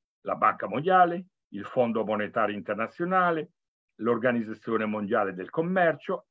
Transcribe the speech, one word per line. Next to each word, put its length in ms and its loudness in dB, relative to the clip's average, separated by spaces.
la 140 -2
Banca 300 2
Mondiale, 600 4
il 100 -10
Fondo 400 0
Monetario 500 -2
Internazionale, 1000 -2
l'Organizzazione 880 0
Mondiale 480 -2
del 160 -10
Commercio 800 0